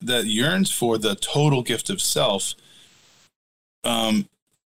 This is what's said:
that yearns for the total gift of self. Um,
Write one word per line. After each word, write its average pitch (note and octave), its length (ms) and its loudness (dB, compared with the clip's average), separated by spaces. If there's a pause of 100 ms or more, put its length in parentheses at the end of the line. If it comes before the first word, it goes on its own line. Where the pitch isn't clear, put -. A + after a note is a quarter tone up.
that A2+ 260 -2
yearns D#3 460 2
for A#2 260 0
the G#2+ 160 0
total C#3+ 480 2
gift A#2 280 -4
of F#2+ 100 -4
self. A#2 560 -2 (1300)
Um, A2+ 440 0 (440)